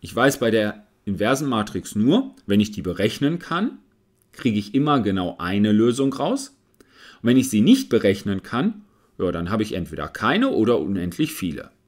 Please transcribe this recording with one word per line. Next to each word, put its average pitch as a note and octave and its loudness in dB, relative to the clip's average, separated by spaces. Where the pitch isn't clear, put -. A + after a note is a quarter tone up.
Ich - -12
weiß C3+ 2
bei A#2 2
der G#2+ 0
inversen B2 -2
Matrix G#2+ -4
nur, D#3+ 2
wenn G2+ 2
ich G#2 0
die G2+ -10
berechnen G#2+ -2
kann, F#3+ -6
kriege G#2+ 0
ich G#2 -6
immer C#3+ 2
genau F#2+ -2
eine G2+ 2
Lösung B2 2
raus. G3+ -4
Und A2+ 0
wenn B2 6
ich B2 2
sie G#2+ 2
nicht G#3+ 6
berechnen G2+ 0
kann, E3 -4
ja, F2+ -2
dann E2+ -4
habe A2 0
ich G#2+ -6
entweder D2+ -6
keine F3+ 0
oder A2 2
unendlich F2+ -4
viele. D#2 -8